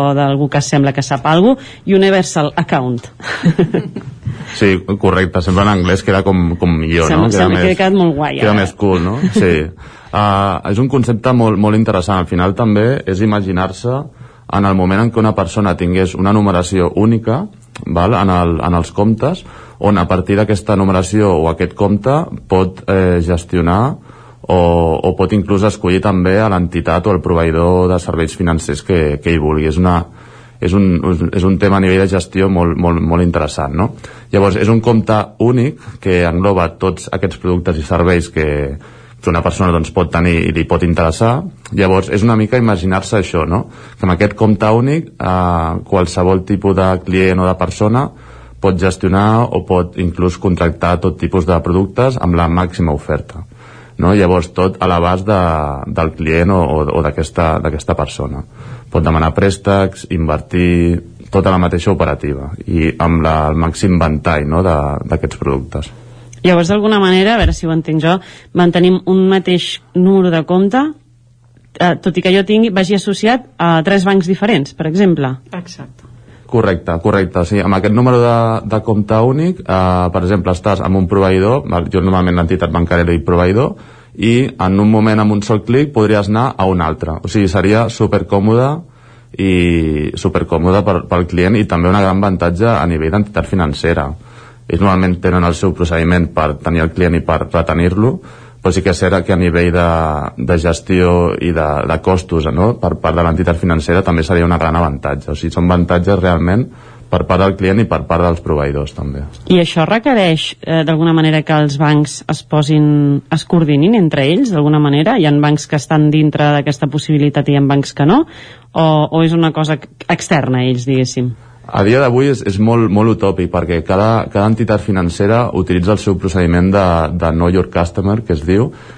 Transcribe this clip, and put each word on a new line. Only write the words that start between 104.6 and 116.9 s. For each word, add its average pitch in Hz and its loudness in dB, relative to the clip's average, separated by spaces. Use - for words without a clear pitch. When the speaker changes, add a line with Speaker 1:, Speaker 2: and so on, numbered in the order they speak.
Speaker 2:
avantatge. 73 -4
O - -6
sigui, 85 -6
són 87 0
avantatges 90 2
realment 90 0
per 90 -2
part 92 2
del 98 2
client 98 2
i - 2
per 82 -2
part 85 0
dels 85 0
proveïdors 71 -4
també. 69 -8
Speaker 1:
I 180 4
això 165 0
requereix, 214 0
eh, 160 -2
d'alguna 165 0
manera 156 2
que 160 -2
els 143 0
bancs 151 0
es - -6
posin, 147 2
es 165 -2
coordinin 160 2
entre 143 0
ells, 208 2
d'alguna 151 2
manera? 151 2
Hi 151 2
ha 147 2
bancs 147 0
que 156 -4
estan 151 0
dintre 151 2
d'aquesta 143 -2
possibilitat 143 0